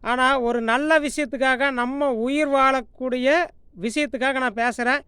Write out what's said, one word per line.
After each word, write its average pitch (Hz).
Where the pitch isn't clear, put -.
ஆனா, 254
ஒரு 240
நல்ல 277
விஷயத்துக்காக, 269
நம்ம 262
உயிர் 269
வாழக்கூடிய 262
விஷயத்துக்காக 262
நான் 254
பேசுறேன். 240